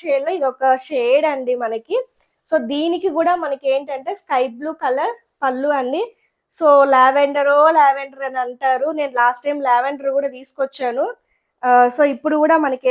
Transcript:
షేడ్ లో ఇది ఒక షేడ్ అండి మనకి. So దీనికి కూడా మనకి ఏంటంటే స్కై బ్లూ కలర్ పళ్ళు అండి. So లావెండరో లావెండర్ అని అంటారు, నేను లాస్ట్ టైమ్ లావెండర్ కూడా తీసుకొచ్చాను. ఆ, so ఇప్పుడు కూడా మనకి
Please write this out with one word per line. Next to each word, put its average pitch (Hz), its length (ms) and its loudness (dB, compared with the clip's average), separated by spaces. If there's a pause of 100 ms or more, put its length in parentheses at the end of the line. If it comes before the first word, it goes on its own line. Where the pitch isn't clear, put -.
షేడ్ 277 260 -2
లో 339 120 -4
ఇది 277 140 -2
ఒక 262 220 2 (140)
షేడ్ 269 440 0
అండి 254 300 -4
మనకి. 226 340 -6 (540)
So 320 80 0 (140)
దీనికి 339 460 -2
కూడా 339 140 2 (120)
మనకి 285 300 -6
ఏంటంటే 277 380 -6 (100)
స్కై 262 200 -2 (160)
బ్లూ 302 140 -8 (120)
కలర్ 294 300 -2 (300)
పళ్ళు 269 260 -2 (100)
అండి. 262 220 -4 (560)
So 320 80 0 (300)
లావెండరో 277 600 2 (240)
లావెండర్ 269 480 0
అని 254 160 -6
అంటారు, 254 420 -2 (140)
నేను 285 120 -4 (100)
లాస్ట్ 247 260 0
టైమ్ 285 220 -4
లావెండర్ 269 480 0
కూడా 277 180 -4
తీసుకొచ్చాను. 269 680 -6 (600)
ఆ, 247 40 2 (240)
so 302 80 0 (120)
ఇప్పుడు 302 280 -2
కూడా 320 220 4
మనకి 262 260 -2